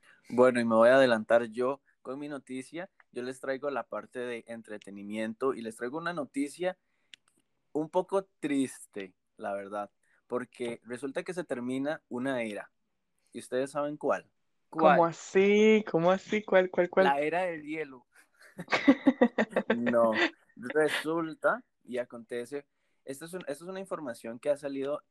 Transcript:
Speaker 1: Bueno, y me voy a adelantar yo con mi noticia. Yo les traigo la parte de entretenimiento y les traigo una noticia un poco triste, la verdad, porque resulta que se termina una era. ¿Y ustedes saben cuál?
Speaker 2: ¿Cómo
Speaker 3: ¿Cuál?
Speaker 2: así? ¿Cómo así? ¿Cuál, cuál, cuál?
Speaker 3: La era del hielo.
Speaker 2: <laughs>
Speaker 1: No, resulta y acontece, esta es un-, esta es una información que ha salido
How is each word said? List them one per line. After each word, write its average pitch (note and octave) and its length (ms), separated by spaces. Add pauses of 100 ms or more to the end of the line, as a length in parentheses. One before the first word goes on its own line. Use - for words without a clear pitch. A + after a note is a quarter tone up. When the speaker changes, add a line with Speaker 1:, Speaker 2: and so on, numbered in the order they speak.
(300)
Speaker 1:
Bueno, B2 320
y A#2 40
me A2+ 100
voy A2+ 140
a C3 60
adelantar A#2 520
yo B2 340 (200)
con C3+ 180
mi D3 100
noticia. C#3+ 600 (220)
Yo B2 120
les C3 180
traigo C3+ 280
la B2 140
parte G#2+ 360
de A#2+ 280
entretenimiento A2 1040
y A2+ 80
les A2 140
traigo B2 220
una E3+ 160
noticia D3+ 640 (960)
un D#3 160
poco F#3+ 380 (120)
triste, C3 760 (220)
la G#2+ 180
verdad, G2+ 360 (380)
porque B2 580
resulta C3+ 380
que F3+ 100
se F3 100
termina C3 640
una B2 360
era. G#2 280 (600)
¿Y A#2+ 60
ustedes C3 320
saben D3 260
cuál? G#2+ 280 (440)
Speaker 2:
¿Cómo D#3 280
Speaker 3:
¿Cuál? E3+ 140
Speaker 2:
así? G#3 760
¿Cómo E3+ 220
así? G#3 320
¿Cuál, F#3 260
cuál, F3+ 200
cuál? F#3+ 160
Speaker 3:
La C#3+ 140
era D#3+ 240
del E3 200
hielo. D3 420 (520)
Speaker 2:
<laughs> - 1200
Speaker 1:
No, A#2+ 360 (420)
resulta D#3 1080 (200)
y A#2+ 140
acontece, B2 680 (400)
esta C#3 200
es E3+ 80
un-, F3+ 80
esta D3 220
es F3+ 60
una F#3+ 100
información C3 600
que D3 100
ha C#3+ 80
salido C#3 540